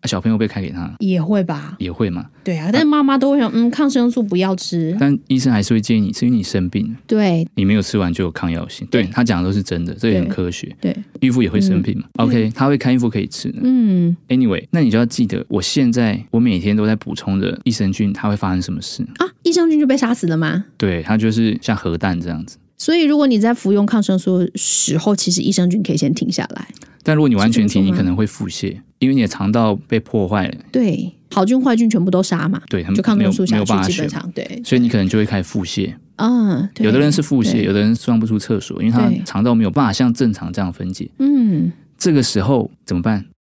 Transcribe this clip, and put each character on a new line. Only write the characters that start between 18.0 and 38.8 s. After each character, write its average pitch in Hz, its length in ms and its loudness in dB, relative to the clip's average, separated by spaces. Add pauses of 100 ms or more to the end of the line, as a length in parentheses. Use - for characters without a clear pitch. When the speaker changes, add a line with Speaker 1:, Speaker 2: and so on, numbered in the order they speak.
Speaker 1:
它 101 160 -4
会 104 80 0
发 98 160 -2
生 92 100 -2
什 87 120 -6
么 76 80 -8
事？ - 200 -10 (140)
Speaker 2:
啊， 349 100 -4 (180)
益 339 100 2
生 339 160 4
菌 311 100 4
就 294 80 2
被 262 80 4
杀 247 180 0
死 196 140 -2
了 160 80 0
吗？ 160 300 -2 (120)
Speaker 1:
对， 90 260 0
它 110 140 0
就 110 140 2
是 110 300 0
像 110 140 -2
核 87 220 -4
弹 87 220 -2
这 87 80 -8
样 80 180 -8
子。 - 120 -20 (200)
Speaker 2:
所 - 180 0
以 339 80 2
如 294 120 2
果 294 100 2
你 240 140 2
在 226 140 2
服 196 180 -2
用 202 140 4
抗 208 180 2
生 190 160 2
素 185 200 0
的 175 160 0
时 - 420 -2
候， 202 180 2
其 - 160 -2
实 - 100 0
益 - 100 0
生 180 180 2
菌 196 120 0
可 165 120 -2
以 156 40 0
先 165 160 0
停 - 160 -2
下 - 240 -4
来。 - 140 -14 (340)
Speaker 1:
但 156 140 2
如 151 60 4
果 147 80 4
你 117 60 4
完 101 140 4
全 113 160 2
停， 104 40 2
Speaker 2:
是 - 40 -6
这 101 60 2
么 98 60 4
说 95 60 2
吗？ 90 40 2
Speaker 1:
你 - 20 0
可 92 60 2
能 90 120 2
会 107 120 0
腹 98 220 -8
泻， - 260 -8 (240)
因 127 80 2
为 135 80 4
你 131 60 4
的 107 60 2
肠 98 220 -2
道 110 240 4 (140)
被 117 140 0
破 101 260 -2
坏 98 220 0
了。 - 60 -10 (140)
Speaker 2:
对， 208 400 0 (220)
好 196 140 4
菌 247 140 2
坏 254 140 2
菌 226 160 2
全 196 140 2
部 185 80 0
都 185 100 2
杀 170 280 -2
嘛， 262 180 -4
Speaker 1:
对， 90 160 -4
他 85 60 -10
们 98 80 2
Speaker 2:
就 - 40 0
抗 214 160 2
生 98 140 2
素 185 140 0
下 175 60 0
去， - 20 2
Speaker 1:
没 214 60 2
有， 202 60 2
没 - 40 -4
有 110 60 2
办 - 60 2
法 - 80 0
选。 - 60 -2
Speaker 2:
基 - 60 -4
本 - 80 -4
上， - 260 -10
对。 - 300 -10
Speaker 1:
所 127 120 2
以 123 40 4
你 120 80 2
可 117 80 0
能 98 100 2
就 101 100 0
会 107 80 2
开 107 120 -2
始 92 60 -2
腹 95 220 -6
泻。 - 280 -4 (240)
Speaker 2:
嗯， 214 580 0
对。 110 100 -2
Speaker 1:
有 107 60 4
的 127 80 4
人 147 100 4
是 147 120 2
腹 143 200 0
泻， 101 120 2
Speaker 2:
对。 113 100 0
Speaker 1:
有 98 80 0
的 101 80 2
人 107 160 2
是 113 80 -6
上 117 160 2
不 110 60 0
出 110 120 0
厕 104 220 -2
所， - 220 -10